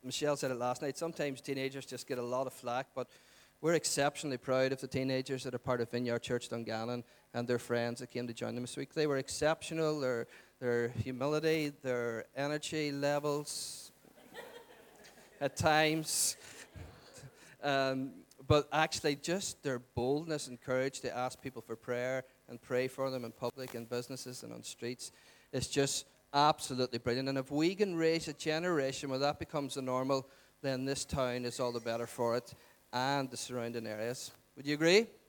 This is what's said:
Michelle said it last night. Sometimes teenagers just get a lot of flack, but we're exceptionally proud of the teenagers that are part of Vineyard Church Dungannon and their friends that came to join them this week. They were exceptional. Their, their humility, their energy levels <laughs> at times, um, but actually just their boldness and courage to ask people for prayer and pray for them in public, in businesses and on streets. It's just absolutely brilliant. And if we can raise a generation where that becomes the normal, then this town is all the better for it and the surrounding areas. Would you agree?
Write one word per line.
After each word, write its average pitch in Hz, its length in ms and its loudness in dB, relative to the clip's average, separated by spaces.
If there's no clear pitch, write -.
Michelle 147 320 0
said 139 140 -2
it 127 80 -2
last 123 240 -2
night. 139 160 -4
Sometimes 147 420 -4
teenagers 135 460 -4
just - 220 -12
get 127 100 -2
a 123 60 -4
lot 127 240 0
of 127 60 -8
flack, 123 420 -4
but 127 120 -4
we're 165 140 4
exceptionally 143 640 0
proud 131 340 4
of 131 100 -4
the 135 60 -8
teenagers 131 560 -2
that 127 100 -6
are 120 60 -4
part 123 220 0
of 113 100 -2
Vineyard 120 320 0
Church 123 260 -2
Dungannon 117 540 -4
and 120 120 -2
their 120 120 2
friends 120 400 0
that 135 100 -10
came 123 160 -4
to 120 80 -8
join 113 220 -4
them 123 80 -4
this - 120 -8
week. 139 200 -8
They 156 100 4
were 143 120 2
exceptional. 156 800 0
Their, 123 260 0
their 120 280 2
humility, 147 840 0
their 120 420 -2
energy 147 560 -2
levels 147 1000 -2
<laughs> - 1040 -20
at 139 160 -2
times, 156 840 4
um, 135 520 2
but 147 260 8
actually 151 420 4
just 170 460 -2
their 131 160 0
boldness 147 720 -2
and 123 120 -12
courage 131 420 0
to 127 140 -4
ask 127 240 -4
people 123 220 -10
for 113 140 -8
prayer 127 480 -2
and 123 120 -12
pray 131 260 0
for 135 220 -2
them 127 140 -4
in 113 80 -8
public, 127 440 -6
in 117 100 -8
businesses 123 580 -8
and 117 80 -12
on 117 100 -10
streets. - 520 -8
It's 131 140 0
just - 380 0
absolutely 139 680 4
brilliant. 127 300 0
And 135 80 0
if 131 120 -2
we 160 260 4
can 190 200 2
raise 165 320 2
a 151 60 -6
generation 156 760 0
where 131 100 0
that 143 200 2
becomes 143 360 -4
the 139 60 -4
normal, 131 460 2
then 131 220 0
this 135 220 -2
town 123 400 0
is 120 160 -2
all 123 100 2
the 120 80 -2
better 117 280 -2
for 117 280 0
it - 180 -4
and 131 400 0
the 123 60 -10
surrounding 120 500 -4
areas. 110 440 -4
Would 139 80 -10
you 147 80 2
agree? 170 340 8